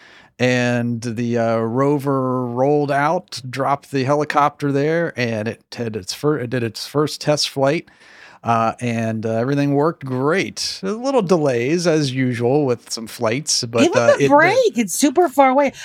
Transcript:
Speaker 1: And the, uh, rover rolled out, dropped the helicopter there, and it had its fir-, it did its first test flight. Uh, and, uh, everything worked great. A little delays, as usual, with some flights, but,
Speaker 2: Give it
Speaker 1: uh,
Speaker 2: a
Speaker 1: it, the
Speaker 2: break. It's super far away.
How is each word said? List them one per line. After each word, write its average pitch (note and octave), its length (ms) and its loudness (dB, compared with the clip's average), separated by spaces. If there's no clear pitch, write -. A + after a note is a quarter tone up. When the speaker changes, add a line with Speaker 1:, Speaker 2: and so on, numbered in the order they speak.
Speaker 1:
And A#2+ 640 0
the, A#2 360 -4
uh, A2+ 220 0
rover C3 880 0
rolled C#3 460 0
out, D3 580 -2
dropped C3+ 420 -2
the C3+ 120 0
helicopter D3 680 0
there, D#3 440 0
and A2+ 300 -2
it G#2+ 160 -8
had A#2 220 -6
its F#2+ 180 -8
fir-, D3 260 0
it A#2+ 100 -6
did B2 120 -4
its A2+ 240 -6
first - 360 -2
test D3 260 0
flight. C#3 420 -2
Uh, A2+ 380 0
and, A2+ 440 -2
uh, A2+ 100 -2
everything C#3+ 380 0
worked D3+ 300 0
great. C3 800 -4
A F#3+ 80 -4
little B3 300 0
delays, D#3+ 680 2
as D3+ 260 2
usual, B2+ 520 2
with B2 260 -2
some A2+ 160 -8
flights, A#2+ 560 -2
but, A#2 200 2
Speaker 2:
Give E4 80 4
it G#4 60 0
Speaker 1:
uh, - 40 6
Speaker 2:
a D5 140 2
Speaker 1:
it, - 20 2
the - 100 2
Speaker 2:
break. E4+ 500 4
It's A3 160 -2
super D4 360 2
far C4+ 200 4
away. C4+ 220 2